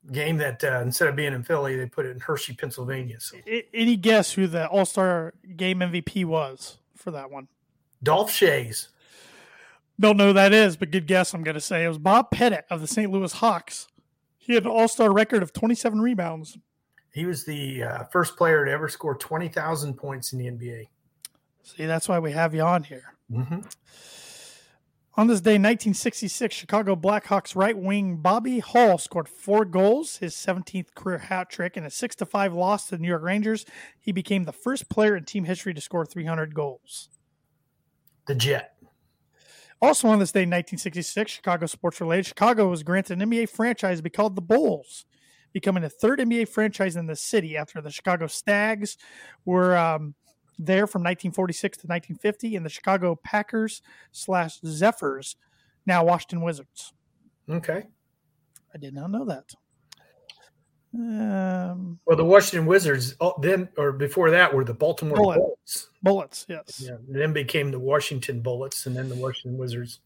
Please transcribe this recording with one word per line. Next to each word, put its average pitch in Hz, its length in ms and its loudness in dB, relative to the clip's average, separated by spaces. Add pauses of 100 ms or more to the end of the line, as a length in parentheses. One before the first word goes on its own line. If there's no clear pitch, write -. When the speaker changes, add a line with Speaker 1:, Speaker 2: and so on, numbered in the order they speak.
(140)
Speaker 1:
game 151 240 -2
that, 139 260 -2
uh, 131 180 0
instead 127 280 0
of 135 60 -2
being 143 180 -2
in 123 100 -8
Philly, 139 320 -2
they 127 100 -6
put 131 200 -6
it 127 60 -10
in 127 80 -14
Hershey, 139 340 -6
Pennsylvania. 127 680 -10
So. - 260 -14
Speaker 2:
A-, 220 280 -6
any 233 240 2
guess 214 340 4
who 190 160 0
the 160 200 -2
All-Star 180 680 0 (240)
Game 185 240 -2
M 180 100 -2
V 175 100 -2
P 185 220 -4
was 156 560 -4 (160)
for - 160 -12
that 135 180 -12
one? 139 200 -16 (520)
Speaker 1:
Dolph 175 300 2
Schayes. 135 560 2 (1120)
Speaker 2:
Don't 214 160 8
know 202 120 8
who 202 60 8
that 196 200 8
is, 202 240 6
but 156 140 -4
good 170 140 0
guess, 185 280 2
I'm 165 100 -8
gonna 156 160 -4
say. 165 240 -4
It 170 60 0
was 156 80 -6
Bob 190 340 4
Pettit 214 380 2
of 170 100 -4
the 156 80 -8
Saint 208 240 -2
Louis 190 220 -2
Hawks. - 560 -2 (480)
He - 160 -2
had 220 100 4
an 226 80 -2
all-star 226 400 4
record 214 320 4
of 160 80 -6
twenty-seven 226 480 0
rebounds. 170 580 -2 (560)
Speaker 1:
He 160 120 -4
was 165 180 -4
the, 143 400 -6
uh, - 220 -6
first - 320 0
player 156 280 4
to 135 60 0
ever 151 160 -2
score 139 280 -6
twenty 160 340 -8
thousand 151 460 -4
points 135 360 -10
in 127 80 -8
the 123 80 -6
N 123 80 -10
B 120 160 -12
A. 113 180 -16 (760)
Speaker 2:
See, - 220 -10
that's 160 220 -2
why 180 120 2
we 160 120 -4
have 160 240 0
you 156 60 0
on 170 220 2
here. 135 300 -18 (160)
Speaker 1:
Mm-hmm. 127 300 -4 (1600)
Speaker 2:
On 220 80 6
this 214 140 4
day, 214 160 6
nineteen 208 360 2
sixty-six, - 640 -4
Chicago 196 400 0
Blackhawks 196 580 0
right 190 240 2
wing 190 380 -2
Bobby 226 440 0
Hull 214 380 6
scored - 300 -6
four 208 380 2
goals, 202 500 2
his 170 180 -8
seventeenth 185 640 -6
career 180 220 -6
hat 185 320 -6
trick, 180 260 -8
in 170 80 -8
a 147 60 -10
six - 260 -8
to 190 100 -8
five 196 280 -2
loss 185 320 0
to 185 100 -8
the 165 60 -8
New 175 80 -2
York 165 120 -2
Rangers. 208 440 -2 (340)
He 208 140 -4
became 185 320 -2
the 156 80 -10
first - 340 -6
player 214 300 2
in 156 80 -10
team 196 180 -4
history 180 300 -6
to 147 80 -10
score 165 240 -4
three 170 180 -10
hundred 156 320 -4
goals. - 540 -8 (1160)
Speaker 1:
The 139 80 -2
Jet. 131 420 -2 (1040)
Speaker 2:
Also 262 260 4
on 214 120 6
this 190 120 2
day, 190 140 2
nineteen 175 340 -4
sixty-six, 175 540 -6
Chicago 170 320 -2
sports - 340 -6
related, 175 260 0
Chicago 214 440 4
was 160 140 -4
granted 180 320 -2
an 185 80 -2
N 220 60 -2
B 233 140 0
A - 20 0
franchise 214 520 -2
to 160 60 -8
be 165 60 -6
called 208 280 0
the 196 40 -6
Bulls, 196 640 0 (460)
becoming 185 320 0
the 151 60 -6
third 262 320 0
N 233 80 0
B 233 140 2
A - 20 0
franchise 202 500 -2
in 170 120 -6
the 156 100 -8
city 160 400 -2
after 151 240 -8
the 147 100 -14
Chicago 165 360 -2
Stags 208 680 -2 (480)
were, 180 320 4
um, 156 400 0 (460)
there 190 260 2
from 185 160 -2
nineteen 175 280 -2
forty-six 185 460 -4
to - 100 -18
nineteen 170 300 -6
fifty, 208 400 -4
and 165 80 -6
the 156 40 -8
Chicago 180 540 0
Packers 220 580 -2 (300)
slash 175 540 -2
Zephyrs, 156 720 -2 (480)
now 175 180 4
Washington 170 380 0
Wizards. 165 500 -8 (580)
Speaker 1:
Okay. 165 380 -4 (880)
Speaker 2:
I - 20 -16
did 139 160 -14
not 143 160 -10
know 226 140 -4
that. 147 300 -10 (1400)
Um, 190 1120 -4
Speaker 1:
Well, 160 120 4
the 165 80 2
Washington 180 400 6
Wizards, 151 560 2
oh, 170 200 0
then, 185 360 0
or 143 160 0
before 143 380 2
that, 170 220 6
were 131 120 2
the 117 80 -6
Baltimore 151 420 0
Speaker 2:
Bullet. 190 220 6
Speaker 1:
Bullets. - 520 -4 (140)
Speaker 2:
Bullets, 190 460 0
yes. 156 340 -14
Speaker 1:
Yeah, 123 140 -12 (100)
then 143 240 0
became 143 400 -2
the 131 80 -6
Washington 135 640 -2
Bullets 123 440 -6
and 127 120 -6
then 131 100 -6
the 127 80 -8
Washington 127 420 -8
Wizards. 120 480 -10